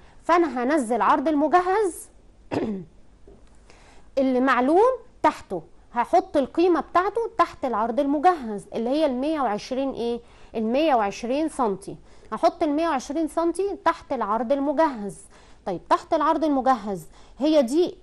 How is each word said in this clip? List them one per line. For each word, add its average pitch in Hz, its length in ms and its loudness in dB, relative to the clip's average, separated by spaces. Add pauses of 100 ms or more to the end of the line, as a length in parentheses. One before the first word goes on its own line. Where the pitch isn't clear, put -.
(220)
فانا 320 400 2
هنزل 247 400 0
عرض 269 260 4
المجهز 349 800 0 (440)
<clears throat> - 60 -4 (1600)
اللي 262 220 2
معلوم 285 580 4 (240)
تحته، 196 400 -2 (300)
هحط 330 440 0
القيمة 330 440 2
بتاعته 392 400 -2 (180)
تحت - 260 -2
العرض 226 360 -2
المجهز 277 760 0
اللي 226 160 -4
هي 311 160 2
المية 277 340 -2
وعشرين 254 500 -4
ايه؟ 233 300 -4 (340)
المية 254 400 0
وعشرين 233 540 -2
سنتي، 190 480 -4 (360)
هحط 330 300 0
المية 311 260 0
وعشرين 294 400 -4
سنتي 339 560 -2
تحت 330 280 -2
العرض 226 400 -2
المجهز. 269 640 0 (480)
طيب 175 220 -6
تحت 349 260 0
العرض 311 300 0
المجهز 233 640 0 (320)
هي 302 240 4
دي 285 400 0